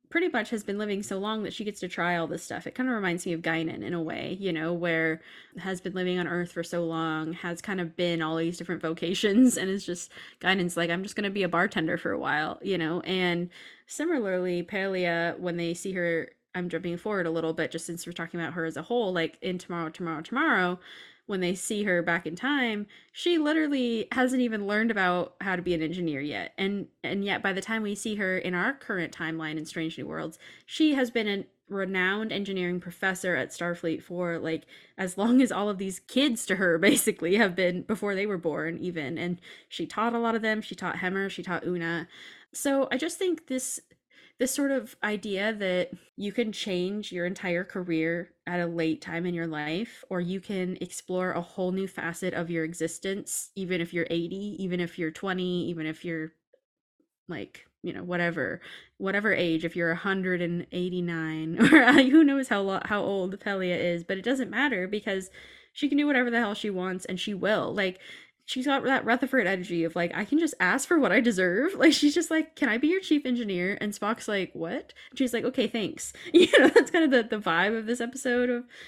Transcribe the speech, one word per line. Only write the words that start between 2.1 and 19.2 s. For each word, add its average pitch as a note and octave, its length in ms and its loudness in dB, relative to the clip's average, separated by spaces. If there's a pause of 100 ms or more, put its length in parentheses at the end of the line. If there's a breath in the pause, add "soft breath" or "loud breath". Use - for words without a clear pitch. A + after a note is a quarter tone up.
all E3 120 0
this D#3 160 -6
stuff. - 240 -8
It - 80 -10
kinda B3+ 160 -2
reminds F#3 340 -2
me F3+ 80 -2
of E3 80 -4
Guinan D#3+ 420 -2
in B2 100 -4
a E3+ 80 -2
way, - 380 -6
you F#3+ 140 -2
know, D#3+ 180 -2
where E3 500 0 (360 loud breath)
has F#3 240 -6
been E3+ 120 -6
living F3+ 260 0
on F3 80 -2
Earth F3 260 -2
for E3+ 100 -4
so E3+ 220 -4
long, D#3+ 480 -2
has F3 280 -8
kind F#3 200 -4
of E3+ 160 -6
been E3+ 240 0
all D#3+ 160 0
these E3 200 -2
different F3 240 -6
vocations, G3 760 4
and F#3 120 -2
is G3 160 -4
just, - 260 -8 (280 loud breath)
Guinan's F3+ 380 0
like, E3+ 120 2
"I'm F3 140 -2
just G3+ 120 -10
gonna G#3 160 -2
be G3 120 0
a F3+ 60 0
bartender F3 480 2
for - 140 -4
a - 80 -2
while," D3+ 420 -2
you F#3+ 160 0
know? E3 240 -2
And F3 480 0 (380 loud breath)
similarly, F#3 760 0
Pelia, F3 760 0
when F3 180 -4
they E3+ 160 -2
see F#3+ 200 -6
her, E3+ 360 0 (240)
I'm F3+ 160 -4
jumping F3 280 -4
forward G3 280 -2
a E3 60 0
little E3 220 0
bit, D#3+ 180 -2
just E3 140 -8
since E3+ 200 -10
we're F3 80 -10
talking E3+ 260 -8
about E3 140 -6
her E3+ 120 -4
as E3 120 -6
a D3+ 60 -6
whole, A#3+ 280 0
like, E3 300 -2